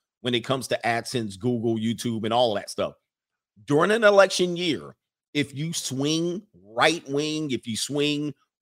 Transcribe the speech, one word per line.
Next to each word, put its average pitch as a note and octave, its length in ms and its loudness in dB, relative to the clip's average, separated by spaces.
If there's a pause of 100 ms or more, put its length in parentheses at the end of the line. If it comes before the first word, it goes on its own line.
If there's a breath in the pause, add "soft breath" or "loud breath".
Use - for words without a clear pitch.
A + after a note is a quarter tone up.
(200)
when A#2+ 140 -2
it A#2+ 60 0
comes C3 280 -4
to - 160 -2
AdSense, A2+ 540 -4
Google, A#2+ 380 0
YouTube, A2+ 480 -4
and A2 80 -2
all A#2 240 2
of G2 40 -4
that - 100 -12
stuff. E2 240 -4 (680)
During D#3 260 4
an A3 140 4
election F#3+ 520 6
year, B2 400 -4 (360)
if C#3+ 220 -2
you D#3 180 -4
swing D#3+ 680 -2 (120)
right A#2+ 540 0
wing, D3+ 420 -2
if A#2+ 160 -4
you A2 100 -4
swing D3 580 -2 (280)